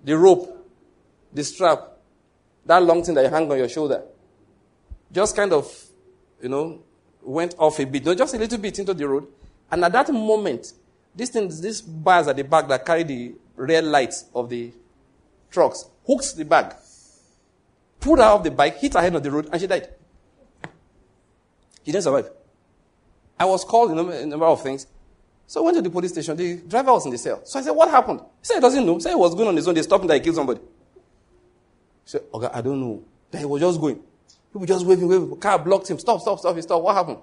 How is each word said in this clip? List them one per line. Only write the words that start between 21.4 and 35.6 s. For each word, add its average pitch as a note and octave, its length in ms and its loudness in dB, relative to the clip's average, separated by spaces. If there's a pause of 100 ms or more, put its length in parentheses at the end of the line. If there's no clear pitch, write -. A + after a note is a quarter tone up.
She D3 80 -8
didn't F#3 120 -2
survive. C3+ 260 0 (1080)
I E3+ 60 0
was F#3+ 180 0
called, A#3 260 4
you D#3+ 60 -2
know, F3 140 -2
a C#3+ 160 -8
number D#3 200 -2
of D3+ 160 4
things. C3+ 260 -8 (600)
So - 140 -6
I - 20 0
went E4+ 140 4
to - 40 2
the F3+ 80 -2
police F3+ 220 -4
station. D#3+ 240 -6
The F3 220 -6
driver G#3+ 340 0
was F#3 140 4
in C3+ 60 -6
the A#2+ 60 -8
cell. A#2 280 -8
So - 140 -8
I - 20 -8
said, D4 100 -4
"What D#4+ 180 4
happened?" B3 300 2
He - 60 -20 (200)
said A#4 100 -2
he F4 40 0
doesn't C4 260 4
know. E3+ 100 2
He - 60 -8
said F4+ 100 -4
he F4 40 -2
was F3 180 4
going G#3+ 140 0
on F#3 80 0
his D#3 120 0
own. F3 80 0
They D#3+ 60 0
stopped F#3+ 220 2
him F3+ 60 -2
that D#3 60 6
he C#3 40 4
killed E3 160 -2
somebody. B2+ 240 -2
He - 1500 -20
said, - 120 -8 (120)
"Oga, A2+ 200 -6
I A#2+ 80 -8
don't C3+ 180 -4
know." A#2+ 240 -8 (280)
Then - 100 -10
he D3 40 -8
was C#3+ 160 -4
just F3 180 0
going. D3 240 -4 (480)
People G3 140 -10
just F3+ 200 0
waving, F3+ 220 4
waving. F3+ 300 0
Car G3 200 0
blocked F#3 320 0